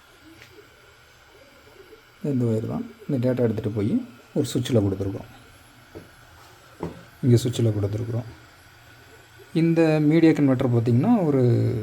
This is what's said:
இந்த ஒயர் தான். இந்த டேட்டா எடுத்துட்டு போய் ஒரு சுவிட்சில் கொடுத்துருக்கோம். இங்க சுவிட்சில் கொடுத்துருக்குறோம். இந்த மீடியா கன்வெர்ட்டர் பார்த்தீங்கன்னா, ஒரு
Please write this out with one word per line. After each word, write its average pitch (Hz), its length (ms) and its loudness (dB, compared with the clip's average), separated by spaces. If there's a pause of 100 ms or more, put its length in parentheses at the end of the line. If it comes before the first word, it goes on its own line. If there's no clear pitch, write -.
(2250)
இந்த 131 220 -2
ஒயர் 113 220 -2
தான். - 180 -6 (240)
இந்த 147 80 -2
டேட்டா 123 200 0
எடுத்துட்டு 110 320 -2
போய் 110 360 -4 (280)
ஒரு 147 120 -2
சுவிட்சில் 123 360 0
கொடுத்துருக்கோம். 98 480 -6 (1900)
இங்க 120 160 4
சுவிட்சில் 117 340 0
கொடுத்துருக்குறோம். 107 540 -4 (1300)
இந்த 165 460 2
மீடியா 156 320 4
கன்வெர்ட்டர் 131 440 2
பார்த்தீங்கன்னா, 131 500 2
ஒரு 135 160 2 (420)